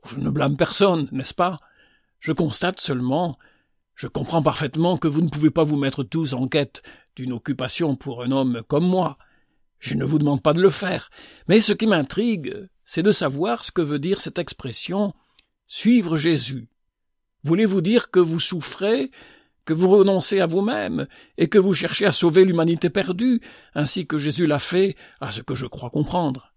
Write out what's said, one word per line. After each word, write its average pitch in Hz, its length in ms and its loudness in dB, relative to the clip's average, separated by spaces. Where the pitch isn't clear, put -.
Je 120 120 -12
ne - 120 -4
blâme 139 280 0
personne, 170 540 2
n'est-ce 131 220 -8
pas ? 180 260 -2
Je 156 140 -4
constate 175 480 -2
seulement, 135 560 -2
je - 120 -12
comprends - 340 -2
parfaitement 151 560 0
que 160 100 0
vous 156 140 2
ne 170 80 2
pouvez 147 220 2
pas 165 120 2
vous 151 140 0
mettre 139 260 -2
tous 147 300 -4
en 127 140 -4
quête 143 360 -2
d'une 127 160 -8
occupation 131 640 -4
pour 123 280 -10
un 123 80 -2
homme 131 360 0
comme 151 180 0
moi. 180 320 0
Je 123 160 -8
ne 117 80 -2
vous 139 160 0
demande 143 220 0
pas 151 120 2
de 165 80 2
le 190 80 8
faire, - 400 -6
mais 208 140 6
ce 214 100 0
qui 220 160 0
m'intrigue, 185 680 0
c'est - 180 -4
de 208 100 6
savoir 165 500 -2
ce - 80 -10
que 180 100 0
veut 147 180 -2
dire 185 200 -4
cette - 200 -8
expression, « 180 760 -6
suivre 196 500 2
Jésus ». 135 520 -2
Voulez-vous 190 380 2
dire 214 300 0
que 185 100 6
vous 165 180 2
souffrez, 214 720 -4
que 160 80 -2
vous 180 160 2
renoncez 196 500 4
à 185 60 2
vous-même, 165 600 -2
et 165 120 2
que - 80 6
vous 190 160 4
cherchez 170 320 -2
à 180 80 2
sauver 170 320 6
l'humanité 170 440 0
perdue, 202 520 0
ainsi 147 320 -4
que 156 100 -2
Jésus 147 300 0
l'a 147 120 2
fait, 190 360 0
à 127 120 -8
ce 107 100 -10
que 131 140 -8
je 131 100 -8
crois 123 240 -12
comprendre ? 151 680 -2